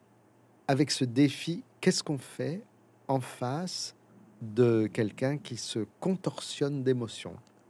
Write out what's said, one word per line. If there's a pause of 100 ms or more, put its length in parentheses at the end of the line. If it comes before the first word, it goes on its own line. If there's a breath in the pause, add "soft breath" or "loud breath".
(680)
avec
ce
défi, (160)
qu'est-ce
qu'on
fait (440)
en
face (460)
de
quelqu'un
qui
se (160)
contorsionne
d'émotions ? (320)